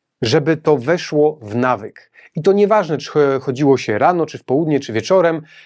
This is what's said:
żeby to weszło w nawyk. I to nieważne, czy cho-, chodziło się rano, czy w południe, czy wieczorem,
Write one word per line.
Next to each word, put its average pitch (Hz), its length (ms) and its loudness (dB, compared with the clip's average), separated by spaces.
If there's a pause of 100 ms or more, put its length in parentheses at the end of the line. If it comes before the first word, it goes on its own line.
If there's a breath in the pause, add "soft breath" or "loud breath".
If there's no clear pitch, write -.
(220)
żeby 147 360 0
to 156 200 2
weszło 151 640 -2
w 107 140 -10
nawyk. 120 560 -4 (260 soft breath)
I 160 40 -8
to 190 120 2
nieważne, 202 440 2
czy - 140 -10
cho-, 139 280 2
chodziło 135 380 2
się 110 200 -4
rano, 160 280 2
czy - 120 -16
w - 60 -16
południe, 151 360 0
czy - 140 -10
wieczorem, 165 480 0 (240 soft breath)